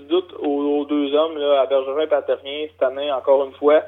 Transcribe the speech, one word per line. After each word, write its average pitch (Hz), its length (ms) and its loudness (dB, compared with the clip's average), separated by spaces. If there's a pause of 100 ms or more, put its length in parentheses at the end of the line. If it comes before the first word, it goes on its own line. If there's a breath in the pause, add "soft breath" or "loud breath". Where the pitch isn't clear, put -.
du 143 80 -20
doute 180 320 -2
aux, 143 400 -2
aux 143 60 -4
deux 143 280 -2
hommes, 156 220 0
là, 143 260 2
à 120 40 0
Bergevin 139 440 0
et 156 40 2
à 139 80 2
Terrien, 139 480 -6
cette - 120 -10
année, 139 300 -2
encore 135 340 2
une 135 80 -12
fois. 151 340 4